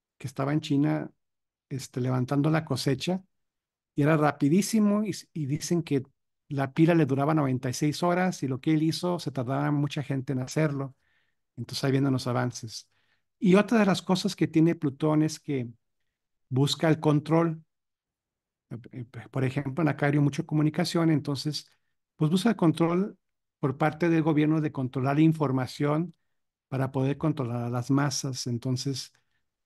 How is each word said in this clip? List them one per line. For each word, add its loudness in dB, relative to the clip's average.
que -12
estaba -4
en 0
China, 0
este, -8
levantando 0
la 2
cosecha -2
y 0
era 4
rapidísimo 2
y, -6
y -6
dicen -2
que -2
la -4
pila 6
le 4
duraba 0
noventa 0
y -4
seis -2
horas 0
y -2
lo -4
que 2
él 2
hizo -2
se -8
tardaba -2
mucha -2
gente -6
en -4
hacerlo. -2
Entonces -8
ahí 2
vienen 2
los -2
avances. -4
Y 4
otra 4
de 4
las 0
cosas -2
que 2
tiene 4
Plutón 0
es -4
que -6
busca 2
el 4
control. 2
Eh, -12
eh, -14
por -2
ejemplo, -2
en 2
Acuario 2
mucho 0
comunicación, 0
entonces -4
pues 2
busca 2
el 0
control 2
por -2
parte 0
del 4
gobierno 2
de -4
controlar -2
la 6
información 0
para -4
poder -2
controlar -4
a -6
las -4
masas. -2
Entonces, -6